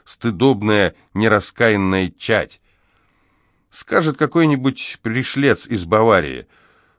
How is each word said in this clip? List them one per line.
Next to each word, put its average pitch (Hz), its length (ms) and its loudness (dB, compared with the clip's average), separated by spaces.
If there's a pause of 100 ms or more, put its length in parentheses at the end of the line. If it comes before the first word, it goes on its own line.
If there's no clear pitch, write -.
стыдобная, 104 920 0 (200)
нераскаянная 98 1040 0
чадь. - 420 -4 (1120)
Скажет - 480 -2
какой-нибудь 143 840 -2
пришлец 127 680 -2
из 98 180 -4
Баварии, 90 640 2 (520)